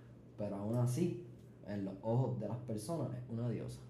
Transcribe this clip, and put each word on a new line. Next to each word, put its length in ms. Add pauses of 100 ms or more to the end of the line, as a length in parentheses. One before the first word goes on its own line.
(380)
pero 180
aún 220
así, 480 (420)
en 180
los 160
ojos 380
de 80
las 120
personas, 580
es 120
una 200
diosa 400